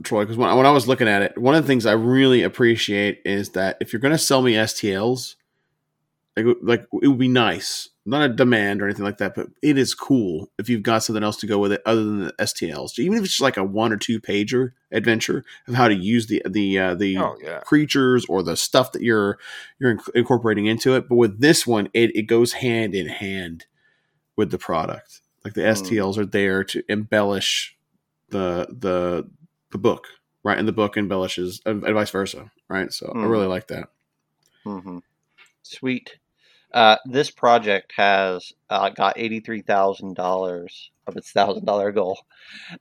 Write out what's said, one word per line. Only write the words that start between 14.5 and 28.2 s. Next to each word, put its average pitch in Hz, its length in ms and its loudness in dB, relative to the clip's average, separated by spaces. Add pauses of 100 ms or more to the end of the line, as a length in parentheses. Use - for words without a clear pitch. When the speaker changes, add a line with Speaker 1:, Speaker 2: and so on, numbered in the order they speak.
Speaker 1:
adventure 113 540 0 (240)
of 123 60 -4
how 127 120 4
to 110 80 4
use 107 320 0
the, 107 180 -2
the, 98 320 0
uh, 92 200 0
the 98 220 0
Speaker 2:
Oh, 117 220 -4
yeah. 78 200 -12
Speaker 1:
creatures 135 680 2
or 95 160 0
the 82 140 -4
stuff - 340 0
that - 120 -8
you're, 104 360 2 (400)
you're 123 180 2
inc-, - 200 -14
incorporating 113 500 2
into 113 300 2
it. - 120 -2
But 120 80 2
with 110 240 4
this 156 280 4
one, 107 260 0
it, 113 220 2
it 107 60 0
goes 117 320 2
hand 113 420 -2
in 90 100 -4
hand 92 600 -10 (680)
with 107 160 0
the 90 80 -4
product. - 640 -6 (240)
Like, 107 100 -12
the 107 80 -4
Speaker 3:
Mm. 98 60 2
Speaker 1:
S 107 140 0
T 101 180 -2
Ls 98 180 -2
are 104 80 -2
there 98 380 0
to - 240 -6
embellish 104 880 -2 (540)